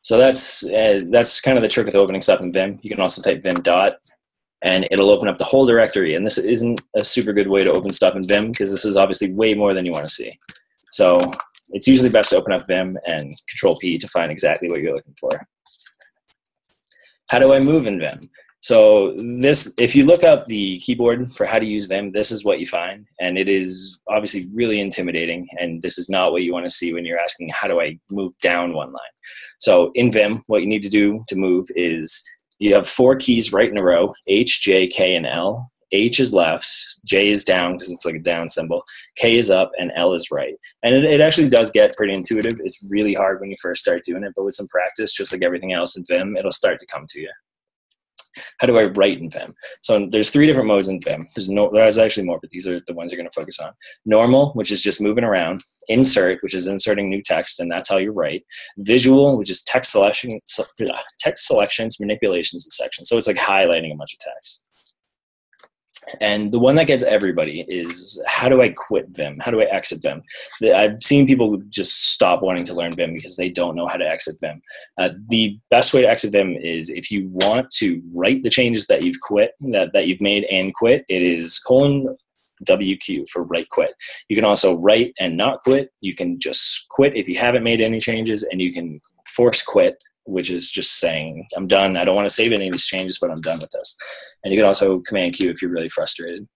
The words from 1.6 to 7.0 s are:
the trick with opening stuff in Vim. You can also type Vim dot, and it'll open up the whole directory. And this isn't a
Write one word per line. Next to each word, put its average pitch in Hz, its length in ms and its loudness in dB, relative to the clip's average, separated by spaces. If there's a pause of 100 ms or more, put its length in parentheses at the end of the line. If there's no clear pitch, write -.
the 107 60 0
trick 117 160 0
with - 120 -2
opening 98 260 2
stuff 92 180 4
in 92 100 -6
Vim. 95 320 -2
You 104 60 -12
can 101 120 -6
also 90 200 -2
type - 220 -2
Vim 90 140 -2
dot, 90 400 2 (640)
and 92 280 0
it'll 98 200 4
open 104 180 4
up 90 80 -4
the - 80 -6
whole 135 220 4
directory. 110 480 4
And 90 100 -2
this 107 140 0
isn't 117 420 -2 (160)
a 104 80 -2